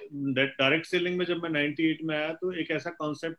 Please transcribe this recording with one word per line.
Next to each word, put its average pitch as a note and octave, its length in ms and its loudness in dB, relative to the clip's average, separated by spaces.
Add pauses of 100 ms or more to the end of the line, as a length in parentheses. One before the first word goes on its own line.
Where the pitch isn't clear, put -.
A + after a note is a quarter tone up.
(140)
डायरेक्ट C#3 720 2
selling F3+ 320 0
में F3+ 80 0
जब E3+ 180 -2
मैं E3 60 -2
नाइंटी D3 340 0
एट D#3+ 200 2
में D#3 140 -2
आया D#3 160 -2
तो F3+ 200 -4
एक E3 180 -2
ऐसा D#3 180 -2
concept D#3+ 500 -6